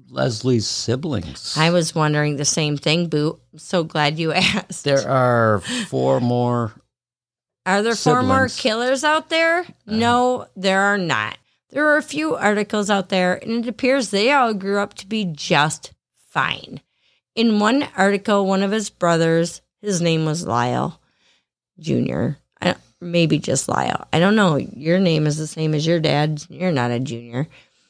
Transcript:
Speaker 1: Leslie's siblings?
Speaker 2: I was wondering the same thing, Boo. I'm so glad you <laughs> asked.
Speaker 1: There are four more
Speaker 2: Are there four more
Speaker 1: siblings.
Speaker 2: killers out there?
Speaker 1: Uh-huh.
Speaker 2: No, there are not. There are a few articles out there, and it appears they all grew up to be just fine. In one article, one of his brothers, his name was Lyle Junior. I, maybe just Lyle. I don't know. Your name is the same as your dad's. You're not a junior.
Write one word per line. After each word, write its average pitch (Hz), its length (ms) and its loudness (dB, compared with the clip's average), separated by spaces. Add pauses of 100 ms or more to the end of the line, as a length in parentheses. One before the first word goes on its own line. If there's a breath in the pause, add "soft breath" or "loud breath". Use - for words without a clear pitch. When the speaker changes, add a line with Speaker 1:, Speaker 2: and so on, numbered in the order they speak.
Speaker 1:
Leslie's 123 580 0
siblings? 120 920 -4
Speaker 2:
I 160 140 4
was 170 220 0
wondering 151 440 0
the 151 80 -4
same 147 320 0
thing, 165 320 0
Boo. 151 280 -2 (140)
I'm - 80 -20
so 180 240 -2
glad 156 340 -2
you 160 160 -2
<laughs> - 0 -
asked. - 520 -2
Speaker 1:
There 139 220 2
are 120 520 2 (280 loud breath)
four 131 340 0
more 120 500 0 (960)
Speaker 2:
Are 196 180 2
there 226 120 0
four 247 280 2
more 262 240 2
Speaker 1:
siblings. - 140 -10
Speaker 2:
killers 247 420 0
out 311 260 0
there? 330 300 2
Speaker 1:
Uh-huh. - 380 -8
Speaker 2:
No, 247 580 2
there 190 260 2
are 202 160 2
not. 131 400 -2 (320)
There 302 180 0
are 302 100 4
a 302 60 -2
few 302 320 -4
articles 208 540 0
out 196 200 0
there, 180 260 0
and 226 280 -6
it 240 60 -6
appears 254 400 0
they 208 220 2
all 247 220 2
grew 196 260 -2
up 202 160 -4
to - 120 -16
be 214 180 -4
just 156 680 0 (360)
fine. - 520 -4 (540)
In 226 240 2
one 240 360 2
article, 202 500 2
one 190 180 2
of 196 80 -2
his 214 180 -2
brothers, 165 720 0 (200)
his 190 200 -2
name 165 240 2
was 156 200 -2
Lyle 123 540 -2 (800)
Junior. 127 580 -2 (240)
I, - 140 -2 (240)
maybe 170 400 2
just - 300 -2
Lyle. - 420 -2
I - 80 2
don't 196 160 4
know. 185 220 4
Your 165 420 -2
name 160 260 2
is 147 120 0
the 156 100 -6
same 160 260 -2
as 151 140 0
your 170 140 2
dad's. 151 480 0
You're 170 240 -4
not 120 180 0
a 120 80 -2
junior. 120 480 -6 (420 soft breath)